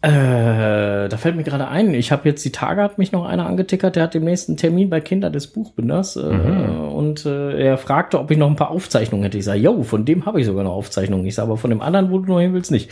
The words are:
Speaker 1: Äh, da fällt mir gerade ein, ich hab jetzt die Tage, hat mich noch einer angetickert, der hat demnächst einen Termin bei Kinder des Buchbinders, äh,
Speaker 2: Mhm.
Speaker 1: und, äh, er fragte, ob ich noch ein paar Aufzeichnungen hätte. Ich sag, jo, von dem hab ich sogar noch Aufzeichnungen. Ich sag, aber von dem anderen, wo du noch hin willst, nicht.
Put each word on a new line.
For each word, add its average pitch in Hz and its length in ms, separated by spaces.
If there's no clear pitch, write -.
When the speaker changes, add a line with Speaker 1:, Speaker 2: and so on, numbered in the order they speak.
Speaker 1:
Äh, 110 1080
da 110 80
fällt 170 180
mir 160 80
gerade 139 240
ein, 175 260
ich 123 180
hab 135 140
jetzt 147 200
die 131 60
Tage, - 320
hat 202 160
mich 185 120
noch 175 140
einer 180 220
angetickert, 185 480
der 165 80
hat 160 100
demnächst 170 340
einen 160 100
Termin 180 340
bei 160 100
Kinder 190 300
des 143 160
Buchbinders, 185 680
äh, 76 160
Speaker 2:
Mhm. 80 600
Speaker 1:
und, 151 320
äh, 143 340
er 135 180
fragte, 143 420
ob 143 100
ich 151 80
noch 147 100
ein 147 80
paar 147 140
Aufzeichnungen 113 540
hätte. 101 160
Ich 98 60
sag, 101 100
jo, 156 280
von 110 220
dem 165 200
hab 208 120
ich 127 80
sogar 98 180
noch 90 100
Aufzeichnungen. 95 520
Ich 95 100
sag, 107 80
aber 110 140
von 117 140
dem 110 100
anderen, 185 300
wo 190 80
du 190 120
noch 180 80
hin 185 140
willst, 180 180
nicht. - 200